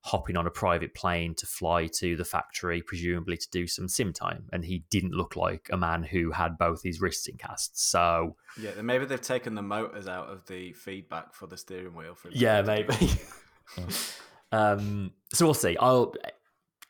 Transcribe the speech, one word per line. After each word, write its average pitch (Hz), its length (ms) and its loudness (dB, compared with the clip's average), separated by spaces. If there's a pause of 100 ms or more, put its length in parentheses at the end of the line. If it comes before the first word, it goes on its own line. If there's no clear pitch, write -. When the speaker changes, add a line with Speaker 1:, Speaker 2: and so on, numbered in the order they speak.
Speaker 1:
hopping 90 320 0
on 85 100 2
a 85 40 0
private 85 440 0
plane 85 400 0
to - 100 -6
fly 85 420 0
to 85 280 0
the 82 80 -2
factory, 85 580 -2
presumably 87 540 -2
to - 160 -8
do 87 160 0
some 90 220 -4
sim 95 240 0
time. - 400 -6
And 87 100 -2
he 85 260 -4
didn't 98 220 2
look 90 240 -2
like 87 380 -2
a - 20 0
man 85 280 2
who 85 280 0
had 82 260 0
both 85 260 2
his 85 180 -2
wrists 90 260 -2
in - 100 -12
casts. - 460 -6
So 85 540 4 (200)
Speaker 2:
Yeah, 107 140 -8
then 101 140 -8
maybe 127 180 4
they've 135 160 -4
taken 123 360 -2
the 104 60 -4
motors 101 460 -4
out 92 220 -6
of 95 160 -16
the 92 260 -12
feedback 85 600 -10
for - 140 -16
the 90 100 -14
steering 92 380 -12
wheel. 82 200 -14
For - 160 -20
Speaker 1:
Yeah, 113 280 6
Speaker 2:
example. 107 420 2
Speaker 1:
maybe. - 160 6
<laughs> - 40 -4 (560)
Speaker 3:
Oh. 90 100 -6 (640)
Speaker 1:
Um, 101 600 2 (200)
so - 140 4
we'll 156 80 6
see. 87 260 2
I'll, 127 360 6 (760)